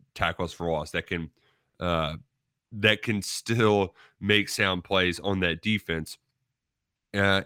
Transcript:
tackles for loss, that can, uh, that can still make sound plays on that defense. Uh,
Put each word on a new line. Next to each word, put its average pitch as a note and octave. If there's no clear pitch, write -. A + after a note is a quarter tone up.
tackles E2
for E2+
loss, D2+
that E2+
can, E2
uh, D#2+
that G#2+
can G#2+
still G#2
make G#2
sound F#2+
plays F#2
on G2
that E2+
defense. F2+
Uh, G2